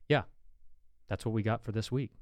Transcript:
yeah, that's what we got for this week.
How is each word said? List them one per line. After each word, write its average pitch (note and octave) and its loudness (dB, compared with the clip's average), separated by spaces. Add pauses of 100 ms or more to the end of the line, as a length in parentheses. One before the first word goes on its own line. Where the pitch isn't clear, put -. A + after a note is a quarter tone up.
yeah, C#3+ 6 (840)
that's - -4
what A2+ 0
we A2 2
got A2 2
for A2+ -6
this G#2+ -2
week. C3 -2 (100)